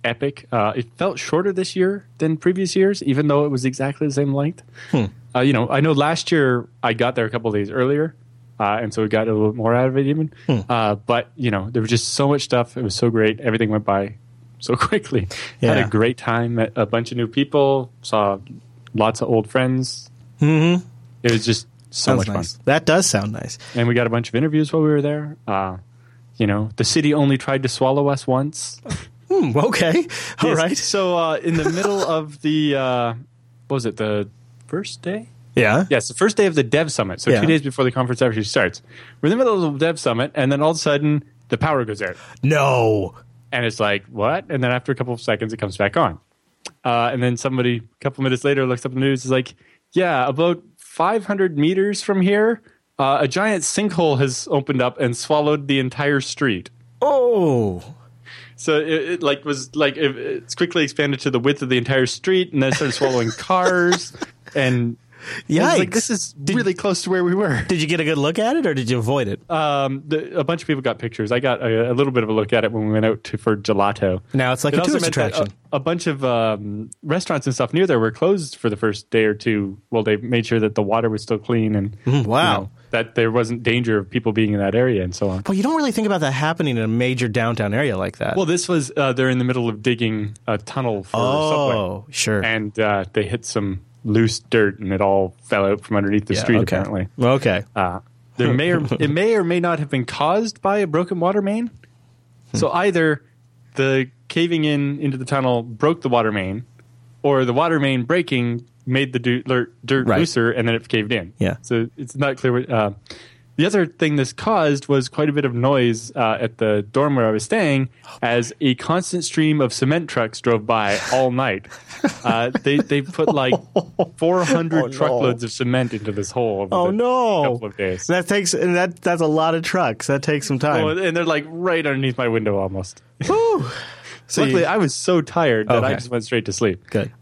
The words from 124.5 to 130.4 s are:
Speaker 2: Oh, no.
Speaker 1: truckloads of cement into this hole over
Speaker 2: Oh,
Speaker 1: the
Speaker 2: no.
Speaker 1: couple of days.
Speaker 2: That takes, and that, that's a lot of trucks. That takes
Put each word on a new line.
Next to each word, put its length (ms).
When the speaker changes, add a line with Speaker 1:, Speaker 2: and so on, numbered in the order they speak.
Speaker 2:
Oh, 40
no. 60
Speaker 1:
truckloads 500
of 80
cement 420
into 200
this 180
hole 300
over 100
Speaker 2:
Oh, 140
Speaker 1:
the 80
Speaker 2:
no. 500
Speaker 1:
couple 140
of 100
days. 300
Speaker 2:
That 220
takes, 240
and 240
that, 240
that's 200
a 60
lot 280
of 80
trucks. 440
That 160
takes 240